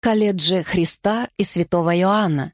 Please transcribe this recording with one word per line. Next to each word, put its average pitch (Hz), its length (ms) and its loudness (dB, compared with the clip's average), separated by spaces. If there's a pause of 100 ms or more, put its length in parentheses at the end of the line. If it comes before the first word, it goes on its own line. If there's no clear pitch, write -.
колледжи 202 640 0
Христа 208 640 -2 (100)
и 202 60 0
Святого 170 520 0
Иоанна. 185 580 0